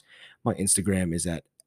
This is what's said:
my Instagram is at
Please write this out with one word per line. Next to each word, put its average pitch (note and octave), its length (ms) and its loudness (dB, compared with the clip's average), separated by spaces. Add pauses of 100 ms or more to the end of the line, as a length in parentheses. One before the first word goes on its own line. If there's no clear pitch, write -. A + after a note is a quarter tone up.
(460)
my A#2 80 2
Instagram F#2 600 0
is E2+ 120 -2
at E2 180 -4 (240)